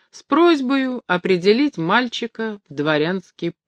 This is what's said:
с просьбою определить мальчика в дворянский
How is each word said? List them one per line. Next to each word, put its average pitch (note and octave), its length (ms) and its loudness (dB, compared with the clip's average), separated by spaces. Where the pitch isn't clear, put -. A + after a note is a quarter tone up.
с - 120 -20
просьбою C4+ 840 0
определить F#3+ 680 0
мальчика A3 920 -4
в - 40 -18
дворянский D#3 800 -2